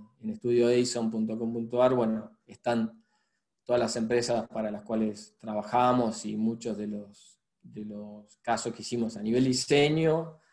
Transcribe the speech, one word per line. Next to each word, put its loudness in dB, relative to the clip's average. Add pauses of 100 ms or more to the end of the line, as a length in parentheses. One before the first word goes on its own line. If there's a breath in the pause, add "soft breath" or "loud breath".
(220)
en -6
estudioedison 2
punto -2
com -4
punto 0
ar, 6
bueno, -2
están -4 (640)
todas 2
las -2
empresas 0
para -4
las -10
cuales -4
trabajamos 0
y -4
muchos -2
de -6
los, -12 (200)
de -16
los -14
casos -2
que -14
hicimos -4
a -10
nivel 2
diseño, 2 (160 soft breath)